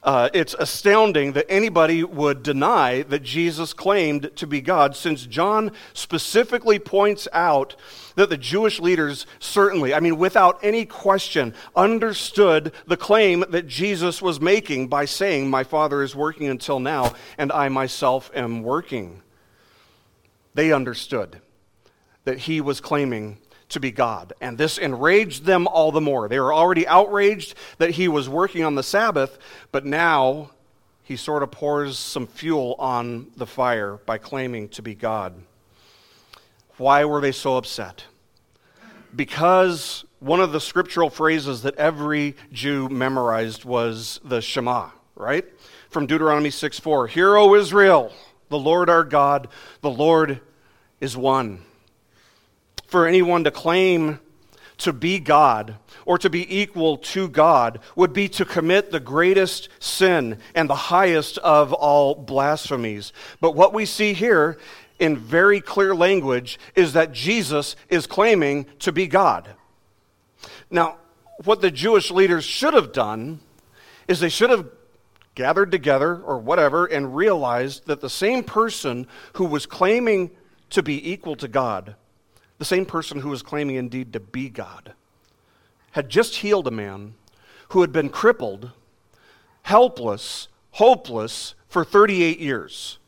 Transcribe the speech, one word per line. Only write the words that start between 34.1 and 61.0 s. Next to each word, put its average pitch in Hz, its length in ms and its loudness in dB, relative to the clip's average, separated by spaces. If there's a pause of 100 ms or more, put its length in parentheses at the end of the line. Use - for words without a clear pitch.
claiming 120 540 -10
to - 100 -18
be 110 140 -14
God. 104 400 -6 (1400)
Why 139 260 4
were 147 160 -2
they 143 100 0
so 131 280 -4
upset? 107 460 -12 (1120)
Because 175 920 0 (120)
one 160 220 0
of 175 120 2
the 151 80 -2
scriptural 170 500 -2
phrases 143 500 -2
that 135 160 -6
every 147 600 -2 (140)
Jew 135 380 -6
memorized 123 800 -2
was 117 580 -6
the 127 160 -4
Shema, 123 520 -6 (220)
right? 143 300 -4 (460)
From 147 160 -4
Deuteronomy 151 420 0
six - 320 -8
four, 143 260 0
"Hear, 185 300 4
O 208 180 10
Israel, 185 600 6 (340)
the 147 100 -4
Lord 165 300 2
our 165 160 6
God, 143 440 2 (340)
the 147 80 -2
Lord 147 500 2 (640)
is 127 160 -8
one." 127 480 -2 (1200)
For 175 200 2
anyone 175 380 2
to 151 60 2
claim 165 680 0 (600)
to 170 160 -4
be 170 240 -4
God 135 580 2 (300)
or 175 100 2
to 180 140 0
be 175 300 -4
equal 170 360 -2
to 190 320 -6
God 131 520 4 (140)
would 185 200 2
be 196 160 -2
to - 160 -4
commit 180 440 0
the 165 80 -4
greatest 175 680 0 (100)
sin 151 600 0 (160)
and 160 160 0
the 139 40 2
highest 170 640 0